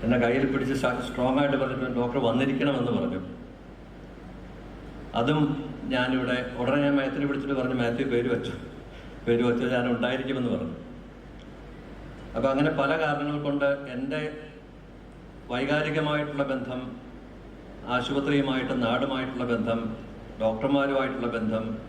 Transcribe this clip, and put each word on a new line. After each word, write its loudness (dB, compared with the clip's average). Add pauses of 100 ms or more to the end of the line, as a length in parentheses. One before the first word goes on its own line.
എന്നെ 6
കയ്യിൽ 4
പിടിച്ച് 2
സ-, 2
സ്ട്രോങ് 2
ആയിട്ട് 4
പറഞ്ഞിട്ട്, 0
"ഡോക്ടർ 2 (100)
വന്നിരിക്കണമെന്ന്" 4
പറഞ്ഞു. 0 (2000)
അതും 4 (520)
ഞാനിവിടെ 2 (260)
ഉടനെ 2
ഞാൻ 4
മാത്യുവിനെ 0
വിളിച്ചിട്ട് 0
പറഞ്ഞു, 0
"മാത്യു, 2
പേര് 4
വെച്ചു, -2 (760)
പേര് 6
വെച്ചു, 2 (100)
ഞാൻ 4 (100)
ഉണ്ടായിരിക്കുമെന്ന്" 0
പറഞ്ഞു. -4 (1600)
അപ്പൊ 2
അങ്ങനെ 4 (100)
പല 4 (120)
കാരണങ്ങൾ 0 (100)
കൊണ്ട് 2 (260)
എൻ്റെ -2 (1300)
വൈകാരികമായിട്ടുള്ള 2
ബന്ധം, -4 (1120)
ആശുപത്രിയുമായിട്ടും 2
നാടുമായിട്ടുള്ള 0
ബന്ധം, 2 (640)
ഡോക്ടർമാരുമായിട്ടുള്ള 2
ബന്ധം 0 (240)